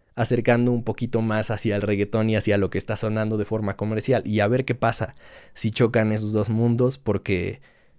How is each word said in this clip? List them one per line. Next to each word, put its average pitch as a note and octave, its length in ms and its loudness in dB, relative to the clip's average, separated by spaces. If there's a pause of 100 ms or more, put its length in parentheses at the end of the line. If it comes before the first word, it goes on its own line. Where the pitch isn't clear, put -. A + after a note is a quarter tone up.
(140)
acercando A#2+ 580 2
un A#2 120 -2
poquito A2+ 380 -2
más A2 280 0
hacia G#2+ 240 -2
el G#2 60 0
reggaetón G#2 480 0
y A2 80 2
hacia G2+ 220 2
lo G2 100 2
que - 80 -4
está G2 200 -4
sonando A2 420 -2
de G#2 60 0
forma G#2+ 320 -4
comercial. A2 500 0
Y G#2+ 140 0
a G2+ 80 4
ver B2+ 160 2
qué B2 100 -2
pasa A2+ 400 -2 (400)
si A2+ 160 -2
chocan A2 420 2
esos G#2+ 200 -2
dos G#2+ 160 0
mundos, A#2+ 500 2
porque F#2+ 640 -2 (380)